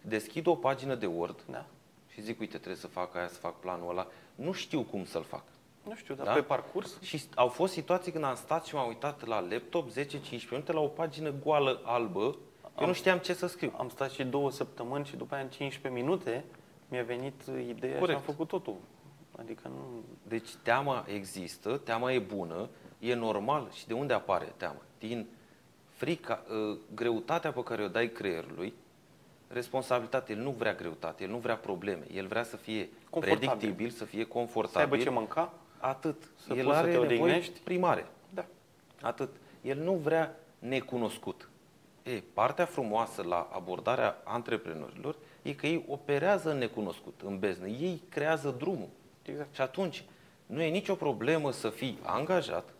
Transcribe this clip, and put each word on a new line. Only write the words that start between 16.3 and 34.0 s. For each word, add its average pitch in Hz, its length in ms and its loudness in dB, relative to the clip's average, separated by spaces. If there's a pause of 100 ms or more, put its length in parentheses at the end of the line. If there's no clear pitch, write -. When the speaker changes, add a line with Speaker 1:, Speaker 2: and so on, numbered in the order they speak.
Speaker 2:
mi-a 123 140 -2
venit 123 400 -4 (260)
ideea 131 300 -2
Speaker 1:
Corect. 175 100 4 (100)
Speaker 2:
și 139 80 -6
am 151 60 -4
făcut 160 160 -2
totul. 170 280 -4 (640)
Adică 113 300 -10
nu - 160 -10 (380)
Speaker 1:
Deci 113 260 -4 (140)
teama 131 460 2
există, 98 680 -4
teama 127 360 0
e 127 60 4
bună, 92 500 -4 (300)
e 120 160 0
normal. 113 580 0
Și - 140 -14
de 113 80 -2
unde 135 180 0
apare 95 440 2
teama? 76 260 -6 (160)
Din 110 280 -4 (640)
frica, - 540 -2 (280)
ă, 104 60 -4 (180)
greutatea 120 580 2
pe 123 100 -2
care 110 220 -2
o 101 40 -2
dai 113 200 4
creierului, 92 680 -2 (720)
responsabilitate. 123 840 0
El 104 60 -2
nu 131 120 0
vrea 117 240 2
greutate, 85 500 -4
el 92 60 -4
nu 110 80 -2
vrea 113 180 2
probleme, 92 580 -2
el 95 120 -2
vrea 110 160 0
să 117 140 -6
fie 107 320 -4 (220)
Speaker 2:
Confortabil. 110 380 4
Speaker 1:
predictibil, 110 420 0
să 117 140 -8